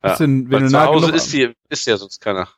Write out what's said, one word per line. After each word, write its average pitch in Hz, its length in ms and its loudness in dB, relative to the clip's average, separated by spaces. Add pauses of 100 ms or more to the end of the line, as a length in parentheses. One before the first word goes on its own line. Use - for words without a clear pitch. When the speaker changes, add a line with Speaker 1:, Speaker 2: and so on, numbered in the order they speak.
Speaker 1:
Bisschen, 131 440 0
wenn 127 60 -2
Speaker 2:
Weil 135 100 2
Speaker 1:
du 135 40 2
Speaker 2:
zu 131 60 2
Speaker 1:
nah 147 140 4
Speaker 2:
Hause 156 200 2
Speaker 1:
genug 160 100 0
Speaker 2:
ist 160 100 -2
Speaker 1:
an 135 60 -10
Speaker 2:
die, 127 220 0 (140)
ist - 180 -8
ja 113 100 0
sonst 98 240 -14
keiner. 95 380 -6